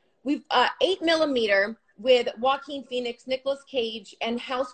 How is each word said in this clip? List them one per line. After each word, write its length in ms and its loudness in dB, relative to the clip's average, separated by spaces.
we've, 280 -2
uh, 160 4
eight 200 2
millimeter 760 2
with 300 4
Joaquin 440 -2
Phoenix, 440 -8
Nicolas 420 -4
Cage, 520 -6
and 180 -2
House 340 -4